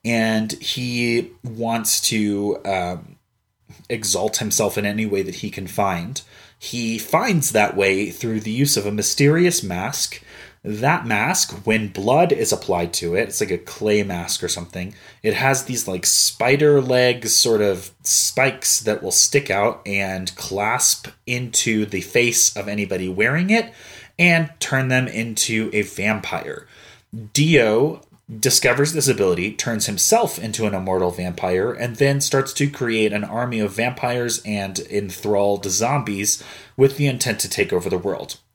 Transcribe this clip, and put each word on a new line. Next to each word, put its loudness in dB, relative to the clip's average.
and 0
he -2
wants -2
to, 0
um, -4
exalt -2
himself 0
in -2
any -2
way -2
that -6
he -8
can -10
find. -4
He -6
finds 0
that 2
way 2
through -4
the -6
use 2
of 0
a 0
mysterious 2
mask. -4
That 0
mask, 0
when 2
blood 4
is 2
applied -2
to -2
it, 0
it's -6
like -2
a -2
clay 0
mask -6
or -4
something, -8
it 2
has 2
these, -6
like, -4
spider 4
leg 2
sort 4
of 0
spikes 0
that -2
will -4
stick 2
out 0
and -4
clasp -2
into 0
the -4
face 2
of -8
anybody -2
wearing 0
it 2
and 4
turn 0
them 2
into -2
a 2
vampire. -4
Dio 4
discovers 2
this 0
ability, 2
turns -4
himself 2
into -4
an 0
immortal 0
vampire, -2
and -6
then 2
starts 0
to 0
create 0
an -2
army -4
of 0
vampires -2
and -4
enthralled 0
zombies 0
with 6
the 2
intent 0
to -4
take 0
over 0
the 0
world. -6